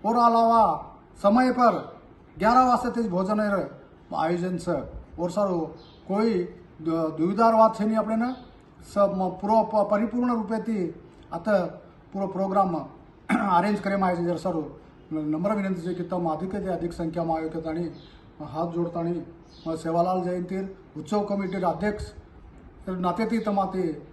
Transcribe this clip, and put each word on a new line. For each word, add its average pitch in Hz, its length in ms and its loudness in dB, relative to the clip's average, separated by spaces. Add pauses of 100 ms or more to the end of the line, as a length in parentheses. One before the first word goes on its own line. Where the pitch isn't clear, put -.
और 226 80 2
अलावा 226 760 4 (240)
समय 247 360 4
पर 226 420 2 (420)
ગ્યાર 240 300 6
વાજતાથી 240 360 2
જ 208 80 -2
ભોજન 190 300 0
આયોજન 175 1160 -2
છે. 165 180 -2 (420)
ઓર 175 120 -2
સારું, 180 400 0 (360)
કોઈ 214 280 2 (460)
દ-, 160 360 0
દુવિધાર 202 380 4
વાત 220 220 6
છે 208 80 -2
નહીં 220 140 0
આપણે 214 180 -2
ને. 240 140 -2 (520)
સ-, 202 320 2
મ-, 185 240 -2
પૂરો 214 260 4
પ-, 208 240 2
પરિપૂર્ણ 233 460 0
રૂપેથી 214 600 -2 (380)
આ 165 60 -6
તો 214 140 -2 (600)
પૂરો 196 160 -4
પ્રોગ્રામ 190 460 0 (400)
<clears throat> 202 420 0
અરેન્જ 196 240 2
કરવામાં 196 300 0
આવ્યો 180 60 0
છે. 170 80 -2
જ્યારે 170 140 -2
સારું, 160 300 -4 (420)
ન-, 151 200 -4
નમ્ર 175 240 0
વિનંતી 190 280 -2
છે 175 120 -4
કે 170 140 -6
તમે 175 220 -2
અધિક 185 220 -4
જે 185 180 -4
અધિક 170 220 -4
સંખ્યામાં 165 440 -2
આવ્યો 160 140 -4
કે 165 100 -6
તાણી 160 300 -4 (640)
હાથ 170 220 -2
જોડતાણી 170 460 -2 (560)
સેવાલાલ 170 460 0
જયંતીર 180 440 -4 (300)
ઉત્સવ 202 300 -2
કમિટીના 190 420 -2
અધ્યક્ષ 170 460 -4 (840)
નાતેથી 220 420 0
તમાથી 190 500 0 (220)